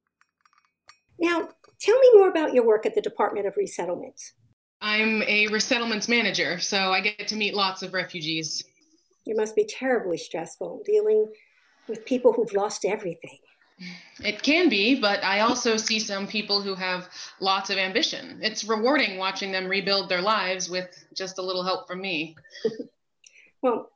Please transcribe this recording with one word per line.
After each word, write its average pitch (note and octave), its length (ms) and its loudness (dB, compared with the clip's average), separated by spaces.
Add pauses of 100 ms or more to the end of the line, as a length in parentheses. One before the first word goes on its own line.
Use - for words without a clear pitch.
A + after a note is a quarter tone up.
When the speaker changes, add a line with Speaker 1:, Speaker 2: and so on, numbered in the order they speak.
(1200)
Speaker 1:
Now, E4+ 300 0 (320)
tell A#4 180 6
me B4+ 140 10
more G4 160 10
about D#4 240 0
your A#3+ 120 6
work G#3+ 200 4
at C4 100 -2
the G#3+ 60 2
Department G#3 440 -2
of F#3+ 120 -4
Resettlement. F3+ 640 -6 (600)
Speaker 2:
I'm G#3+ 420 2
a G#3 240 2
resettlements A3 600 0
manager, F3+ 520 0
so F#3+ 340 0
I F#3+ 80 2
get G#3 260 -4
to G#3+ 80 -4
meet G#3 180 -2
lots F#3+ 300 -2
of F3+ 100 -10
refugees. D#3+ 680 -6 (640)
Speaker 1:
It A3 100 -4
must G#3+ 180 -2
be G#3 120 2
terribly G#3 520 -2
stressful E3+ 680 -10
dealing G#3+ 440 2 (600)
with G#3+ 160 -10
people B3+ 260 4
who've A3+ 220 -2
lost G3+ 320 -2
everything. F#3+ 540 -6 (840)
Speaker 2:
It G#3 180 -4
can E4 260 4
be, G#3+ 320 4
but G3+ 240 2
I G3 160 2
also A#3 380 2
see A3 220 -2
some G3+ 280 -4
people G3+ 340 -2
who G3 140 -4
have F3+ 340 -4 (300)
lots F#3+ 300 0
of G3 80 -2
ambition. F#3+ 640 -4
It's G#3 240 -6
rewarding A3 520 0
watching F#3+ 360 -4
them F#3 160 -4
rebuild F#3+ 400 0
their F3+ 120 0
lives F#3 480 -2
with F3+ 200 -6 (240)
just F#3 240 -10
a F#3+ 40 -6
little F#3 220 -4
help F3+ 240 -4
from F#3 140 -10
me. E3 340 -6 (280)
Speaker 1:
<laughs> A3 120 -2 (840)
Well, A#3+ 340 -2